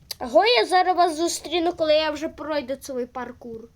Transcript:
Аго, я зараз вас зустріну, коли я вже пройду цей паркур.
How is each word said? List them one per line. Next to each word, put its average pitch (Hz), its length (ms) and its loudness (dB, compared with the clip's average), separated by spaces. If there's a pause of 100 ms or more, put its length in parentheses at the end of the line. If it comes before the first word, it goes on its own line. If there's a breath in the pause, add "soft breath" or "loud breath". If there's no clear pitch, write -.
(180)
Аго, 285 280 4
я 453 200 4
зараз 359 320 2
вас 339 200 2
зустріну, 339 560 -2
коли 311 200 0
я 311 180 2
вже 302 180 -6
пройду 294 460 -6
цей 254 300 -8
паркур. 240 720 -14